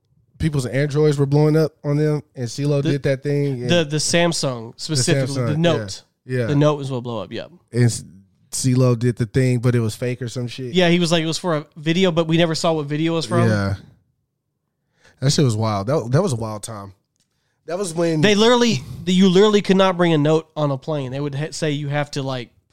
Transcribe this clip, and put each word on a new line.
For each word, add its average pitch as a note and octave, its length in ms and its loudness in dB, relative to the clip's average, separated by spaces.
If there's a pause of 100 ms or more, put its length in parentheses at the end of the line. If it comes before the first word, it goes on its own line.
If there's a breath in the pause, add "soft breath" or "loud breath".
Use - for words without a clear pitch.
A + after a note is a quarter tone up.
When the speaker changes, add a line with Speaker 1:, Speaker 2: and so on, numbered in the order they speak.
(380)
Speaker 1:
people's D3+ 280 -2
Androids C#3+ 520 2
were C#3 80 2
blowing D3+ 320 4
up D#3+ 160 2 (100)
on D3 140 0
them D3+ 240 0 (140)
and B2 120 -6
CeeLo C#3+ 360 -2
Speaker 2:
The, D3 100 0
Speaker 1:
did C#3 100 -4
that C3+ 200 -2
thing? C#3+ 400 -2
And B2 60 -4
Speaker 2:
the, E3+ 140 2
the D3+ 140 -4
Samsung D3 800 -2
specifically, C3+ 560 -2
the C3 60 -2 (120)
Speaker 1:
Samsung, D3+ 40 -2
Speaker 2:
Note. D3 460 -2 (220)
Speaker 1:
yeah, B2+ 140 -4
yeah. A#2 80 0
Speaker 2:
The D3 80 0
Note D3 220 4
was C3+ 140 -8
what B2 120 -4
blew A#2+ 160 -8
up, F2 120 -10
yep. F2+ 200 -10 (200)
Speaker 1:
And A#2+ 140 2
s-, - 180 0 (480)
CeeLo B2+ 460 2
did A#2+ 200 0
the A#2+ 80 -2
thing, B2+ 340 0
but A#2+ 160 0
it B2 40 2
was A2 160 -2
fake B2 260 -6
or A#2+ 80 -8
some B2 180 -8
shit. A#2+ 260 -12
Speaker 2:
Yeah, F3 160 4
he F3 100 4
was E3 120 0
like, E3 120 2
it D#3+ 40 -4
was D#3 100 -4
for E3 200 -2
a D3+ 180 -8
video, E3 360 0
but D#3+ 160 0
we E3 100 2
never E3 180 2
saw E3 180 -2
what D3+ 120 -4
video D#3 280 -2
it - 40 -2
was D#3 80 -4
from. A#2 240 0
Speaker 1:
Yeah. G2 260 0 (1400 soft breath)
That C#3 120 0
shit D#3 140 2
was A2+ 120 2
wild. G#2+ 300 -2
That, B2+ 240 -2
that D3+ 100 4
was F#3 120 0
a A#2 40 -4
wild G#2+ 260 -8
time. G2+ 300 -14 (720)
That E3 120 -6
was F#3 160 -6
when E3 260 0
Speaker 2:
They G3+ 160 4
literally, A#3 460 4 (240)
the, F#3 80 0
you F#3 160 6
literally G#3 320 6
could F#3+ 160 2
not F#3 180 4
bring E3+ 160 2
a D#3 60 2
Note D#3 380 0
on D3+ 140 -2
a C3+ 80 -4
plane. C3+ 360 -6
They C3+ 80 -6
would C#3+ 120 -6
ha-, D3+ 180 -6
say D3+ 200 -4
you C#3+ 160 -4
have C#3+ 240 -4
to, C#3+ 100 -6
like, C3 280 -6 (240)